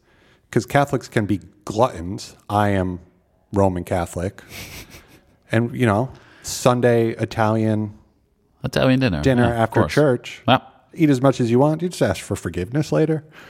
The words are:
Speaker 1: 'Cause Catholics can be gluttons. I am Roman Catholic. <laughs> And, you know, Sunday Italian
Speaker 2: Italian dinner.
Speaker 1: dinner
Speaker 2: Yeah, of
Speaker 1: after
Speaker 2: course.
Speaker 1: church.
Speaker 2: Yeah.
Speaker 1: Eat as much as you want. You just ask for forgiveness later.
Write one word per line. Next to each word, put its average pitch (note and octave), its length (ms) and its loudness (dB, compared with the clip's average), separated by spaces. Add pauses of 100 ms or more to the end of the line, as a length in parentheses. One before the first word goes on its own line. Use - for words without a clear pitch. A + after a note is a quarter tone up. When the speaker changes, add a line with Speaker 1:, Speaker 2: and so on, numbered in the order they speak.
(520)
Speaker 1:
'Cause A2+ 160 0
Catholics C#3 400 0
can A2 180 -2
be F#2+ 140 -2 (260)
gluttons. G2+ 680 -4 (140)
I G#2 200 2
am F#2 300 -2 (540)
Roman F#2+ 300 2
Catholic. F2+ 640 -6
<laughs> - 40 -20 (1040)
And, A#2+ 220 -2
you B2+ 100 0
know, A2+ 240 2 (340)
Sunday A#2+ 680 2 (100)
Italian A2 720 0 (680)
Speaker 2:
Italian C3 380 2
dinner. G#2 200 0
Speaker 1:
dinner B2 220 2
Speaker 2:
Yeah, A#2 120 2
of A#2 80 -2
Speaker 1:
after - 180 0
Speaker 2:
course. D#2 120 -2
Speaker 1:
church. C#3 540 0
Speaker 2:
Yeah. C3 120 4 (340)
Speaker 1:
Eat D#3+ 160 2
as C3 120 2
much C3+ 200 2
as A#2 100 2
you A#2+ 80 4
want. D#3 220 2
You F3+ 80 -4
just - 120 -10
ask G#2+ 220 0
for G2+ 140 -6
forgiveness F#2+ 540 -6
later. D3+ 320 0 (260)